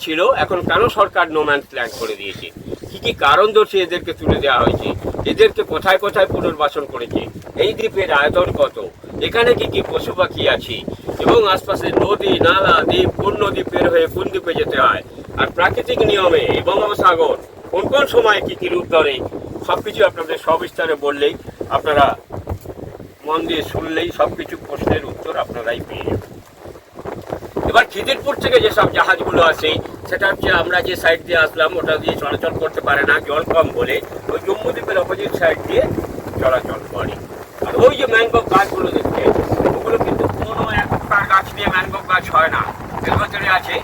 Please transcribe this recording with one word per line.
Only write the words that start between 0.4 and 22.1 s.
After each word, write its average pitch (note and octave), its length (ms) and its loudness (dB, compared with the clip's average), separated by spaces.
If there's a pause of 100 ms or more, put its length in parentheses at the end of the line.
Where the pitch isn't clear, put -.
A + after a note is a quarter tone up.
এখন F3+ 160 0 (100)
কেন E3+ 120 4 (160)
সরকার F#3+ 280 2 (100)
no D3+ 120 2
man's C#3+ 200 0 (100)
land A#2 220 -4
করে G#2+ 220 -4
দিয়েছে? G2 260 -10 (420)
কি - 140 -14
কি - 80 0 (140)
কারণ E3 220 8 (100)
দর্শে G3+ 280 4
এদেরকে E3+ 340 -4
তুলে D3+ 240 2
দেওয়া B2+ 200 4
হয়েছে? - 240 2 (440)
এদেরকে G#3 300 4 (100)
কোথায় F#3 320 2
কোথায় F#3+ 300 4
পুনর্বাসন D#3 500 -2 (100)
করেছে? A#2+ 280 -4 (420)
এই G#3 140 2
দ্বীপের G3 320 -2 (100)
আয়তন D#3 280 4 (120)
কত? C3+ 180 2 (500)
এখানে A#3 320 4
কি - 140 -2
কি F#3+ 80 0 (100)
পশু - 280 -4
পাখি D#3+ 240 -2 (120)
আছে? - 200 -8 (480)
এবং A#3 160 6 (160)
আশপাশে - 320 -4 (160)
নদী, - 280 0 (140)
নালা, F#3 300 6 (140)
দ্বীপ, - 200 4 (120)
কোন G3 120 0 (100)
নদী F#3+ 180 0 (100)
পের F3 220 2
হয়ে E3 120 6 (100)
কোন F#3 180 -2
দ্বীপে E3+ 260 -4
যেতে C#3+ 260 -2
হয়, G2+ 180 2 (360)
আর C3+ 80 0 (100)
প্রাকৃতিক B3 420 0 (100)
নিয়মে F3+ 320 4 (140)
এই D#3 120 0
বঙ্গোপসাগর G3 680 2 (360)
কোন F#3+ 120 0 (100)
কোন C#4+ 100 4 (100)
সময় A4 320 6
কি F4+ 140 -6
কি - 140 -4
রূপ F4 120 -2 (100)
ধরে, D3 180 4 (540)
সবকিছু G3 420 -2
আপনাদের D#3+ 280 -4 (100)
সবিস্তারে E3 480 0 (100)
বললেই C#3+ 300 0 (400)
আপনারা C#3+ 300 4 (1200)